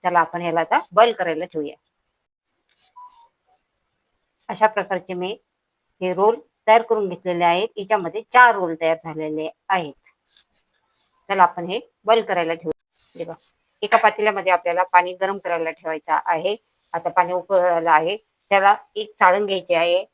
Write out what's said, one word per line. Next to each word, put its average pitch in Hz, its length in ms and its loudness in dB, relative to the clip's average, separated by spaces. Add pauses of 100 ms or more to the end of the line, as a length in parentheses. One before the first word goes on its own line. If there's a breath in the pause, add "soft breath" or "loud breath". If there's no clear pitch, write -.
चला, 175 180 2
आपण 170 200 -4
ह्याला 170 200 -2
आता 233 180 0 (120)
बॉईल 220 220 4
करायला 170 320 -6
ठेवूया. 156 300 -10 (2750)
अशा 220 200 0
प्रकारचे 190 460 -6
मी 180 140 -6 (720)
हे 185 120 -4
रोल 208 220 2 (320)
तयार 226 160 6
करून 220 260 -2
घेतलेले 175 360 -4
आहेत. 180 220 0 (100)
याच्यामध्ये 196 440 -4 (120)
चार 247 220 6
रोल 175 260 -4
तयार 165 220 0
झालेले 156 460 -8 (200)
आहेत. 170 240 -2 (1400)
चला, 196 140 4
आपण 175 220 -2
हे 185 140 -6 (260)
बॉईल 226 180 4
करायला 175 320 -2
ठेवू. 165 160 -8 (440)
हे 165 80 -12
बघा, 160 100 -14 (500)
एका 214 160 2
पातेल्यामध्ये 208 540 0
आपल्याला 175 300 0 (100)
पाणी 180 280 4
गरम 196 180 -2
करायला 165 320 -4
ठेवायचं 160 540 -6
आहे. 180 300 -2 (380)
आता 170 180 -6
पाणी 175 220 -2
उकळलं 175 580 0
आहे, 160 240 2 (360)
त्याला 196 240 4 (200)
एक 208 240 -10
चाळण 196 260 4
घ्यायची 185 300 -2
आहे. 175 280 0 (100)